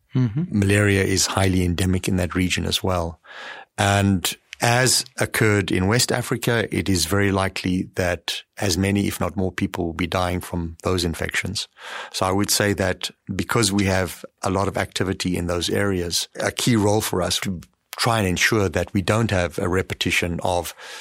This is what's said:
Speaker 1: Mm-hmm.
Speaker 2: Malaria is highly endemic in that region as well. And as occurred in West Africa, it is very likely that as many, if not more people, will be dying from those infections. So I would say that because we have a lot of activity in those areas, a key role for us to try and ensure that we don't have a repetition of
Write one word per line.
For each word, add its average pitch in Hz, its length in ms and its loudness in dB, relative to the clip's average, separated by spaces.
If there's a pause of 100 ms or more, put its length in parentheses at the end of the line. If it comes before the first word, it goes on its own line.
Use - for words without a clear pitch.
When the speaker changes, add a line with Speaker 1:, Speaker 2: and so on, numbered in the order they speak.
(140)
Speaker 1:
Mm-hmm. 127 440 0
Speaker 2:
Malaria 98 460 4
is 95 220 0
highly 92 380 2
endemic 92 440 0
in 95 80 0
that 90 180 -2
region 90 300 0
as 87 180 -2
well. 85 380 -2 (580)
And 98 560 2 (260)
as 123 440 2 (140)
occurred 104 540 2
in 92 160 2
West 120 240 2
Africa, 117 640 0
it 98 120 -2
is 87 180 2
very 101 260 2
likely 95 600 0
that 90 480 -2 (160)
as 92 200 0
many, 98 300 2
if - 100 -4
not 90 180 -4
more 92 140 0
people, 90 360 -4
will 82 60 -4
be 82 140 -4
dying 90 340 -2
from 82 420 -6
those 90 220 0
infections. 87 640 -4 (460)
So - 140 -2
I 92 60 0
would 101 180 0
say 104 240 2
that 92 360 -2 (240)
because 95 380 0
we 101 120 2
have 92 400 0 (180)
a 101 80 0
lot 95 180 0
of 95 80 -4
activity 95 600 -2
in 87 100 -2
those 87 240 -2
areas, 95 580 0 (100)
a 104 140 -2
key 123 240 2
role 104 240 4
for 92 220 -2
us 95 180 -2
to 92 200 -6 (360)
try 117 220 2
and 98 100 2
ensure 95 400 4
that 87 260 -2
we 98 80 2
don't 107 280 2
have 87 280 0
a 90 100 0
repetition 87 760 -2
of 87 320 0 (260)